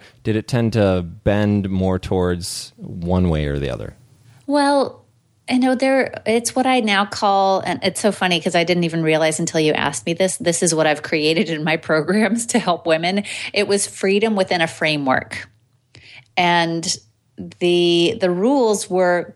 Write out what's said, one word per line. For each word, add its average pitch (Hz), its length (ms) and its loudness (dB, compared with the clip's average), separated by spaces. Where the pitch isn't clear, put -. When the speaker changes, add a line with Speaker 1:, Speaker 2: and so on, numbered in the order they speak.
Speaker 1:
did 110 120 0
it 107 120 -2
tend 117 260 0
to 95 300 4
bend 101 680 0
more 95 300 0
towards 90 800 -2
one 90 520 0
way 76 180 0
or 71 120 -2
the 69 120 -2
other? 53 240 -10
Speaker 2:
Well, 285 520 2
I 156 80 2
know 254 180 2
there, 269 520 0
it's 233 280 0
what 262 120 2
I 254 120 2
now 208 260 2
call, 196 560 2
and - 220 -4
it's 190 160 -4
so 208 120 0
funny 180 280 0
'cause 170 160 -4
I 170 80 2
didn't 175 200 0
even 165 200 -2
realize 156 360 2
until 165 200 -2
you 156 140 2
asked - 320 -4
me 170 80 -2
this, 185 240 -2
this 170 240 -2
is 165 140 2
what 156 100 2
I've 151 160 0
created 160 480 0
in 156 140 -4
my 160 140 0
<laughs> - 120 -10
programs 190 580 0
to 240 120 2
help 180 260 -2
women. 170 380 0
It 202 160 0
was 202 200 0
freedom 208 480 0
within 185 260 0
a 160 60 0
framework. 147 840 -2
And 170 580 0
the, 175 640 2
the 185 80 2
rules 220 600 0
were 180 460 0